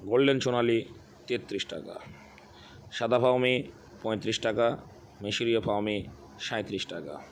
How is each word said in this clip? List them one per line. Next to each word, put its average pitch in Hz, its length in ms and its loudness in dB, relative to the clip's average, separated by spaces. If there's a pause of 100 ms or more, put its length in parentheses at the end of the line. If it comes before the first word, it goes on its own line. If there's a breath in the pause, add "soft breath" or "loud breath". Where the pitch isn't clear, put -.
গোল্ডেন 131 360 4
সোনালী 120 460 2 (420)
তেত্রিশ 107 380 -4
টাকা, - 340 -12 (920 loud breath)
সাদা 117 280 2
ফাউমি 127 440 4 (380)
পঁয়ত্রিশ 110 380 -2
টাকা, 120 380 2 (440)
মিশরীয় 113 400 0
ফাউমি 104 420 -2 (360)
সাঁইত্রিশ 101 460 -4
টাকা 73 360 -12 (100)